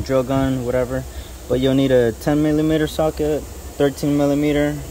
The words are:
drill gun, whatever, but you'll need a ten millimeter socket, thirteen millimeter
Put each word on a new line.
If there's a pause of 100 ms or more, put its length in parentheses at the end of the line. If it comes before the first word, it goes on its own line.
drill
gun,
whatever, (440)
but
you'll
need
a
ten
millimeter
socket,
thirteen
millimeter (160)